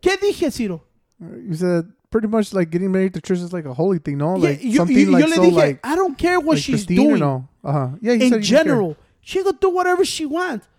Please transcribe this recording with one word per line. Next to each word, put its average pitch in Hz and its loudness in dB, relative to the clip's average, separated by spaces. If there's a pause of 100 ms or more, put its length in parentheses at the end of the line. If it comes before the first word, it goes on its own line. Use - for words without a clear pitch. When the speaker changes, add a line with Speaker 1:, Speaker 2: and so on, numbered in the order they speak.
Speaker 1:
¿Qué 381 0
dije, 381 -2
Ciro? 185 -6 (360)
Speaker 2:
You 185 -12
said 175 -2 (180)
pretty 220 0
much, 214 -2
like, 175 -2
getting 180 -2
married 190 0
to 170 -8
church 185 -2
is, 175 -10
like, 175 -8
a 131 -10
holy 175 0
thing, 143 -6
no? 160 -2
Speaker 1:
Yeah, 151 2
Speaker 2:
Like, 143 -4
Speaker 1:
yo, 233 0
Speaker 2:
something, 170 2
Speaker 1:
yo, - 8
yo 196 4
Speaker 2:
like, 277 6
Speaker 1:
le 330 0
Speaker 2:
so, 185 4
Speaker 1:
dije, 175 6
Speaker 2:
like, 147 2
Speaker 1:
"I 285 -2
don't 359 -2
care 359 2
what 302 0
Speaker 2:
like - -4
Speaker 1:
she's 220 -4
Speaker 2:
pristine 175 2
or - 6
Speaker 1:
doing." 277 2
Speaker 2:
no? 135 -2 (160)
Uh-huh. 139 -2 (140)
Yeah, 233 0
he - -
Speaker 1:
In 226 2
Speaker 2:
said 254 4
you 254 4
didn't 220 0
care. 269 4
Speaker 1:
general, 214 -2 (240)
she 381 -6
could 370 -2
do 381 2
whatever 359 0
she - -6
wants. 302 -6 (120)